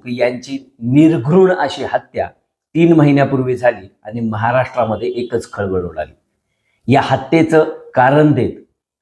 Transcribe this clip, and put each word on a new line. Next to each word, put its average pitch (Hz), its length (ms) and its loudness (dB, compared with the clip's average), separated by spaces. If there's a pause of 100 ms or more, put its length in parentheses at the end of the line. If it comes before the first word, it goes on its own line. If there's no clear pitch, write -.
यांची 123 720 -6
निर्घृण 156 720 2
अशी 143 320 -4
हत्या 107 440 -6 (460)
तीन 170 180 4
महिन्यापूर्वी 139 640 2
झाली 117 320 -2 (140)
आणि 110 180 -12
महाराष्ट्रामध्ये 113 880 -2
एकच 120 440 -6
खळबळ 95 300 -4
उडाली. 80 300 -12 (800)
या 131 120 4
हत्येचं 156 600 2 (300)
कारण 143 380 4
देत 120 200 -2 (500)